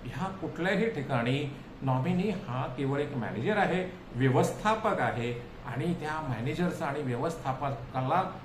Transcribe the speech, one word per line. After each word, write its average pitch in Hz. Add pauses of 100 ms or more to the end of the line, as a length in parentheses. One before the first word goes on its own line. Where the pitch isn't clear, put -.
ह्या 175
कुठल्याही 190
ठिकाणी 135 (260)
नॉमिनी 170 (180)
हा 131
केवळ 139
एक 151
मॅनेजर 117
आहे, 180 (220)
व्यवस्थापक 165
आहे. 120 (240)
आणि 151
त्या 151
मॅनेजरचं 156
आणि 147
व्यवस्थापकाला 135 (140)